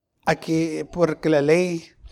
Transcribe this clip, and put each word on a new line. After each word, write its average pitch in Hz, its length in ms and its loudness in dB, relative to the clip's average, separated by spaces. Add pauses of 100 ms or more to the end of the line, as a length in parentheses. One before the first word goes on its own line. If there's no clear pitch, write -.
(260)
aquí, 160 680 -2
porque 160 380 0
la 151 120 4
ley, 170 480 0 (220)